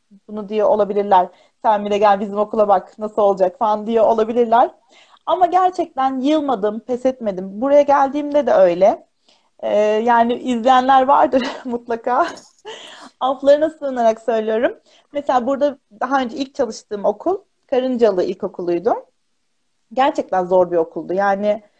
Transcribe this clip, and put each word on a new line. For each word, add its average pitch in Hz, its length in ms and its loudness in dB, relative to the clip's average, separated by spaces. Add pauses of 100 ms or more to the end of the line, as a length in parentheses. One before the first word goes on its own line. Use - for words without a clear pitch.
(280)
bunu 208 220 -12
diyor 208 200 2
olabilirler. 196 580 2 (340)
"Sen 208 240 0
bir 202 60 -4
de 208 60 0
gel 202 220 4
bizim 202 180 -6
okula 208 300 0
bak, 190 320 -2
nasıl 214 220 -4
olacak?" 190 380 0
falan 214 280 -2
diyor 226 200 2
olabilirler. 226 640 2 (540)
Ama 359 200 2
gerçekten 339 760 -2
yılmadım, 254 600 -2
pes 247 260 -6
etmedim. 208 560 -6
Buraya 285 200 4
geldiğimde 277 680 0
de - 60 2
öyle. 185 540 4 (520)
Ee, 214 200 -2
yani 233 540 2
izleyenler 254 760 2
vardır 277 360 2 (120)
<laughs> - 100 -16
mutlaka. 240 640 -4 (920)
Aflarına 277 500 2
sığınarak 247 520 -2
söylüyorum. 226 560 -2 (360)
Mesela 277 340 -2
burada 277 300 -2 (240)
daha 262 200 -2
önce 240 160 -8
ilk 269 180 -8
çalıştığım 214 500 -6
okul 214 320 -2 (300)
Karıncalı 240 560 0
İlkokulu'ydu. 185 720 -4 (1000)
Gerçekten 226 520 -2
zor 180 260 2
bir 175 60 0
okuldu. 165 360 -4
Yani, 202 500 -2 (160)